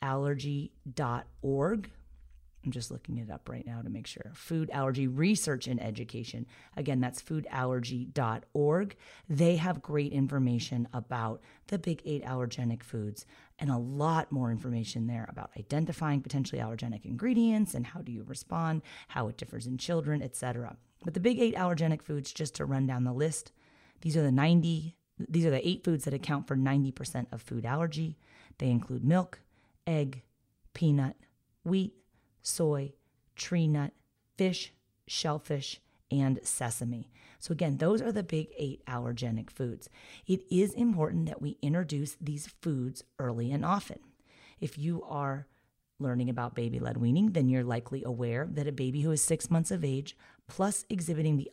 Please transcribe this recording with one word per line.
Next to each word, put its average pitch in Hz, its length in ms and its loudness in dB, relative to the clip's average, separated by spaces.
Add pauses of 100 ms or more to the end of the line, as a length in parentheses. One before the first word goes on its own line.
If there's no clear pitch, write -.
allergy 143 680 -2 (240)
dot 120 320 -2 (160)
org, 160 480 0 (760)
I'm 131 80 -2
just 120 180 -6
looking 120 280 -8
it 110 120 -8
up - 180 -12
right 120 160 -10
now 117 180 -8
to 123 60 -8
make 117 200 -8
sure. - 260 -14
Food 160 380 -4
Allergy 135 340 0
Research 147 640 2
and 123 120 0
Education. 117 640 -8 (320)
Again, 139 240 0
that's 123 200 -2
food 156 300 -4
allergy 127 560 -2
dot 113 460 -2
org. 156 440 2 (320)
They 170 280 6
have 165 240 0
great 147 320 0
information 127 800 2
about 117 480 -4 (280)
the 202 100 -2
big 165 260 -2
eight 147 200 -2
allergenic 123 580 -2
foods 107 420 -6 (360)
and 143 100 0
a 123 80 2
lot 143 540 0
more 127 180 0
information 113 560 -2
there 117 240 -4
about - 260 -12
identifying 147 640 0
potentially 131 400 -4
allergenic 113 440 -6
ingredients 220 680 2
and 131 120 -2
how 165 160 -10
do 127 80 -10
you 110 140 -10
respond, 160 580 -2 (240)
how 113 220 -4
it 110 80 -8
differs 113 300 -10
in 127 120 -4
children, 151 420 0
et 127 140 -8
cetera. 120 420 -6 (280)
But 160 100 -4
the 175 60 0
big 214 180 4
eight 233 160 4
allergenic 165 480 2
foods, 143 300 -4
just - 240 -6
to 147 80 -2
run 135 220 2
down 127 180 0
the 123 80 0
list, 151 400 -2 (480)
these 160 160 0
are 160 60 6
the 139 100 6
ninety, 160 640 4 (200)
these 165 300 2
are 156 40 6
the 131 160 2
eight 180 180 -2
foods 160 200 2
that 143 80 -2
account 139 360 -2
for 139 80 0
ninety 135 340 4
percent 127 400 -6
of 113 100 -8
food 117 240 -6
allergy. 156 540 -2 (400)
They 131 100 0
include 120 360 2
milk, 175 360 4 (460)
egg, 143 360 0 (520)
peanut, 143 420 4 (480)
wheat, 190 300 0 (460)
soy, 143 520 0 (440)
tree 170 320 2
nut, 147 240 2 (460)
fish, 185 340 0 (340)
shellfish, 147 760 -4 (300)
and 135 320 4
sesame. 120 680 -4 (300)
So - 120 -4
again, 151 240 2
those 175 240 4
are 226 120 -2
the 202 100 -2
big 156 340 -2
eight 139 300 -6
allergenic 120 640 -4
foods. - 400 -8 (360)
It 185 240 0
is 190 220 4
important 170 540 2
that 156 160 -6
we 147 180 -4
introduce 147 600 0
these 147 260 -6 (160)
foods 131 420 -2 (140)
early 120 320 -2
and 143 140 0
often. 196 340 -2 (640)
If - 180 -6
you 165 240 -2
are 139 440 -4 (520)
learning 123 320 0
about 120 240 -4
baby-led 120 420 -2
weaning, 147 360 6
then 131 160 6
you're 127 160 4
likely 120 400 -4
aware 123 480 -2
that 147 160 -2
a 147 40 -4
baby 131 300 -2
who 160 80 2
is 156 100 2
six - 300 2
months 165 220 4
of 170 120 -2
age, 139 320 -2 (300)
plus 202 420 -2
exhibiting 156 480 2
the 139 160 0